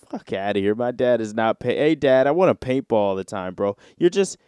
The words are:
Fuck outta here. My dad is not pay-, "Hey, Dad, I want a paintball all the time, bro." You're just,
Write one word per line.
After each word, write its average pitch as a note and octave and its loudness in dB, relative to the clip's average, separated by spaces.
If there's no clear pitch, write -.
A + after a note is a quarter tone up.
Fuck - -14
outta G2+ -2
here. G2+ 0
My A#2+ -4
dad B2 2
is A2 -6
not A2 0
pay-, B2 -2
"Hey, D#3 2
Dad, C3+ 4
I C#3 2
want E3+ 2
a G#2+ -2
paintball B2+ -4
all G2+ 2
the F#2+ -4
time, F#2 -8
bro." G2+ -2
You're F3 2
just, F#3 -2